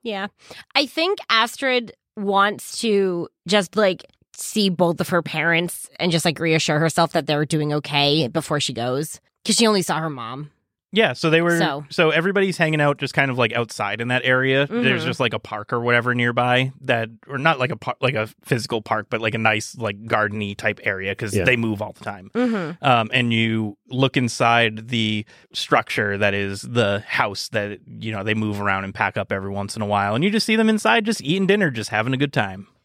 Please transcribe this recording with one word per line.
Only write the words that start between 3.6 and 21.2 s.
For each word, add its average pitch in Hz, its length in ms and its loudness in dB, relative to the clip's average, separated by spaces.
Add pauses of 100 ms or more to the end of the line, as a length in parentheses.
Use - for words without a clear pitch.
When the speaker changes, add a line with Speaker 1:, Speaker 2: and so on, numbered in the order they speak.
Speaker 1:
like, 196 280 2 (320)
see 208 320 0
both 170 320 2
of 175 100 -4
her 175 120 2
parents 165 680 -2 (120)
and 175 100 2
just, 160 140 0
like, 160 140 0
reassure 160 400 2
herself 165 340 2
that 160 140 0
they're 147 180 0
doing 151 280 0
okay 147 560 2
before 151 320 -2
she 139 120 -4
goes, 127 480 -4 (240)
'cause 220 120 0
she 233 100 4
only 208 160 4
saw 156 180 -2
her 160 100 -4
mom. 131 400 -10 (400)
Speaker 2:
Yeah, 190 220 2
so 160 160 0
they 165 140 6
were, 170 160 4
Speaker 1:
So. 147 320 0
Speaker 2:
so 160 200 4
everybody's 185 460 2
hanging 156 240 2
out 147 180 2
just 139 160 -6
kind 139 140 2
of, 127 80 -2
like, 117 160 2
outside 110 480 -4
in 117 80 -4
that 127 160 0
area. 131 440 2
There's 131 320 0
Speaker 1:
Mm-hmm. - 80 -4
Speaker 2:
just, 123 100 -4
like, 120 160 0
a 110 60 -6
park - 320 -8
or 120 80 -2
whatever 120 340 2
nearby 123 580 2 (100)
that, 117 280 0 (160)
or 139 100 -10
not 147 220 2
like 127 140 0
a 120 40 -6
par-, - 240 -8
like 135 140 0
a 110 140 -2 (160)
physical 117 360 -2
park, 107 300 -2
but, 110 100 -2
like, 110 140 -2
a 117 40 -2
nice, 110 380 0
like, 107 300 -6
garden-y 107 500 -2
type 107 280 -2
area 98 320 -4
'cause 104 180 -6